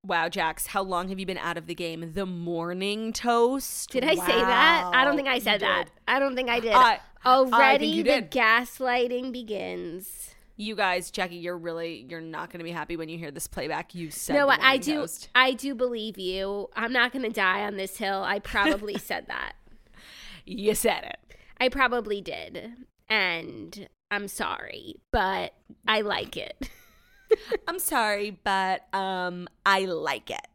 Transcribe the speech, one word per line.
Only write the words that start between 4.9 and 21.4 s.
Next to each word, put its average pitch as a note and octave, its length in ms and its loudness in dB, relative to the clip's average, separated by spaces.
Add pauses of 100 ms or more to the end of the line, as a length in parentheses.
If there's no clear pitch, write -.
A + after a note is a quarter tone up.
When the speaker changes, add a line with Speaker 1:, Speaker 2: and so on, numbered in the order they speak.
Speaker 2:
I C4 100 6
don't C#4+ 120 4
Speaker 1:
Wow. - 20 2
Speaker 2:
think C#4 100 0
I B3 120 2
said G#3 200 2
Speaker 1:
You G3+ 80 0
Speaker 2:
that. - 200 2
Speaker 1:
did. - 60 -20 (140)
Speaker 2:
I B3+ 120 4
don't C4+ 160 0
think B3+ 140 -2
I A#3 120 2
did. A3 100 0
Speaker 1:
I, A#3 280 8 (260)
I B3+ 100 10
Speaker 2:
Already C4+ 520 6
Speaker 1:
think - 100 0
you E4 60 0
Speaker 2:
the B3+ 180 4
Speaker 1:
did. D#3+ 100 -10
Speaker 2:
gaslighting B3 1000 2
begins. F#3 1000 -8 (220)
Speaker 1:
You G#3+ 220 -8
guys, F#3 340 0
Jackie, F3+ 240 -4
you're F3 220 -6
really, E3 500 -8
you're E3 140 -12
not D#3+ 300 -10
gonna F3 120 -12
be E3 80 -8
happy E3+ 240 -6
when D#3+ 140 -6
you E3 80 -10
hear D#3+ 140 -10
this D3 160 -10
playback. D#3 460 -6
You E3 180 -10
said - 240 -4
Speaker 2:
No, C#4+ 100 6
Speaker 1:
the C#4 80 4
Speaker 2:
I A3+ 60 4
Speaker 1:
Morning C4+ 220 4
Speaker 2:
do, D4+ 180 0
Speaker 1:
Toast. - 360 -8
Speaker 2:
I C4 160 6
do C4+ 240 -6
believe A3+ 420 -4
you. F#3+ 560 -4
I'm A#3 200 -4
not B3 180 2
gonna B3+ 180 -4
die G3+ 340 2
on G#3 120 -4
this F#3+ 220 -6
hill. G3 260 -2
I G3+ 160 -2
probably G#3 580 0
Speaker 1:
<laughs> - 0 -
Speaker 2:
said - 300 -8
that. B1+ 280 -8 (920)
Speaker 1:
You G#3 280 0
said G#3+ 300 0
it. - 340 -16 (220)